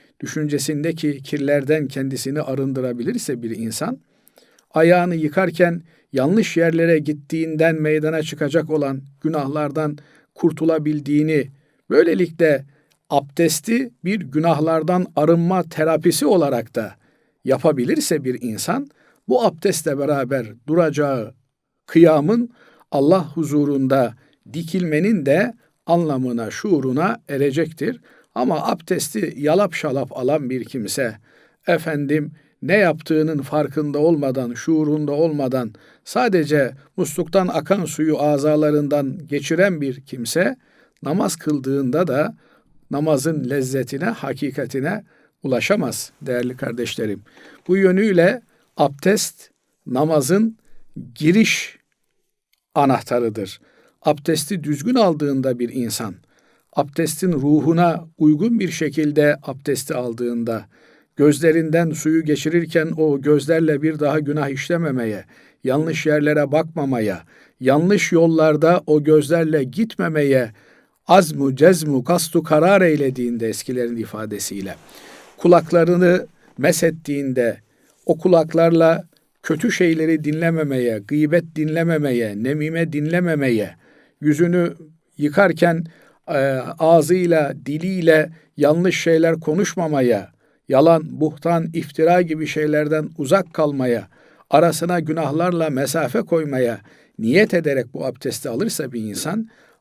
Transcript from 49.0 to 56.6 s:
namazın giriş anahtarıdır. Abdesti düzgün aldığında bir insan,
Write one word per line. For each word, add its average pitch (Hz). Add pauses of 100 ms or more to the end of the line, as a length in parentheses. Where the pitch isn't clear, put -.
namazın 156 (580)
giriş 185 (960)
anahtarıdır. 120 (420)
Abdesti 156
düzgün 147
aldığında 143
bir 120
insan, 113 (580)